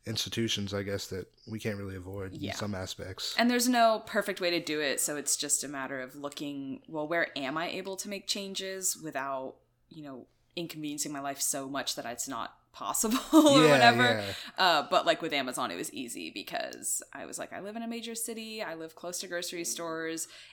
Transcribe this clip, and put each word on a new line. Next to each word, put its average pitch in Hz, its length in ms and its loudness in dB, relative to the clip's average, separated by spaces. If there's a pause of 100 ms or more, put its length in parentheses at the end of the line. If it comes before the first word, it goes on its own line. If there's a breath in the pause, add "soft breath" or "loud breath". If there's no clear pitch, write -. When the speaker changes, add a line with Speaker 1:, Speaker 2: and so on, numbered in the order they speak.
Speaker 1:
institutions, 104 680 -2
I 101 80 -2
guess, 98 240 -4
that 92 220 -8 (180)
we 110 140 -8
can't 104 180 -2
really 98 180 -8
avoid 95 380 -8
Speaker 2:
Yeah. - 160 -6
Speaker 1:
in - 60 -6
some 104 180 -4
aspects. - 640 -8
Speaker 2:
And 240 120 4
there's 247 180 4
no 226 380 6
perfect 196 340 -2
way 180 100 2
to 170 100 2
do 156 200 -2
it, 139 200 0
so 147 160 0
it's 143 200 0
just - 280 0
a 135 40 -8
matter 135 320 -6
of 127 160 -12
looking, 139 720 -8
well, 156 180 -4
where 170 220 0 (100)
am 143 180 -4
I 170 140 -2
able 190 280 -6
to 208 100 -8
make 196 180 -8
changes 190 680 -4
without, 139 580 -6 (340)
you 156 140 -18
know, 135 240 -14 (300)
inconveniencing 156 560 -6
my 139 80 -6
life 139 200 -6
so 139 280 -2
much 135 260 -4
that 135 120 -8
it's 120 220 -8
not 120 280 -8 (160)
possible - 520 0
<laughs> - 80 -2
or 294 320 12
Speaker 1:
Yeah, 254 60 10
Speaker 2:
whatever. 240 320 10
Speaker 1:
yeah. - 320 2 (240 loud breath)
Speaker 2:
Uh, 170 320 6
but, 180 160 4
like, 160 160 4
with 160 100 -2
Amazon, 127 380 -2
it 85 60 -6
was 120 180 -6
easy 117 360 -8
because - 720 -6 (100)
I - 120 -10
was - 140 -10
like, - 140 -8
"I 92 80 -8
live 202 160 -10
in 233 60 -6
a 233 60 -6
major 226 280 -8
city. 226 480 -8
I 165 100 -6
live 160 220 -12
close 175 240 -8
to 196 80 -8
grocery 175 360 -6
stores. 165 600 -4 (260 loud breath)